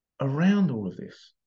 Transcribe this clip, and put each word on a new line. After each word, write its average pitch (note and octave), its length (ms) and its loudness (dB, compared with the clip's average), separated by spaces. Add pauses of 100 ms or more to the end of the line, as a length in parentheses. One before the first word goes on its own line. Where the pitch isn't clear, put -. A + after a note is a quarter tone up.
(200)
around E3+ 520 2
all G#2+ 160 -6
of F2 100 -10
this. - 340 -18 (160)